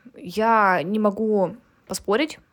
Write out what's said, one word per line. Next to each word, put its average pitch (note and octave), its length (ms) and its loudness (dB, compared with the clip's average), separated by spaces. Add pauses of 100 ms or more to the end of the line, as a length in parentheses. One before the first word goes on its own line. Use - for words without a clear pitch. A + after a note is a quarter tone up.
(180)
Я G3+ 640 2
не G3+ 160 -4
могу G#3 580 0 (320)
поспорить A3+ 500 -2 (140)